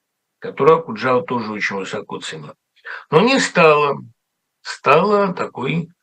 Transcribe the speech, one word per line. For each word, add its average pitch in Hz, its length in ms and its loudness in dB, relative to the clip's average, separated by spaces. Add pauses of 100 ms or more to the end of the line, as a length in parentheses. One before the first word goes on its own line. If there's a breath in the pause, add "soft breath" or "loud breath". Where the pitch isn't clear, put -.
(400)
которую 143 400 2
Окуджава 123 440 -2
тоже 117 300 -6
очень 101 240 -6
высоко 98 420 -10
ценил. - 340 -14 (560 loud breath)
Но 156 120 4
не 262 180 4
стала. 147 560 4 (720)
Стала 185 680 2
такой 139 560 -6 (140)